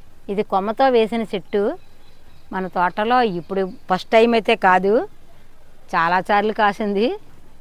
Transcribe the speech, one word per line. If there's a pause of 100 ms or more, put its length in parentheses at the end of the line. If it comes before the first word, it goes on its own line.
(280)
ఇది
కొమ్మతో
వేసిన
చెట్టు. (720)
మన
తోటలో
ఇప్పుడు (180)
ఫస్ట్
టైమ్
అయితే
కాదు, (840)
చాలా
సార్లు
కాసింది. (540)